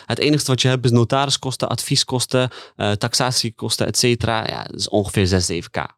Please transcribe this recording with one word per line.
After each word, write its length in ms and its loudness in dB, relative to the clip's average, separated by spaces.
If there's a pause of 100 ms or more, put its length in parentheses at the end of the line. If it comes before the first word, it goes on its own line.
Het 140 -2
enige 260 2
wat 160 2
je 60 2
hebt 180 2
is 60 4
notariskosten, 800 2
advieskosten, 800 0 (260)
eh, 160 -2
taxatiekosten, 960 -2
et 100 -2
cetera. 500 0
Ja, 160 -6
dat 160 -12
is 100 -6
ongeveer 380 2
zes, 180 2
zeven 260 -6
K 140 -4 (120)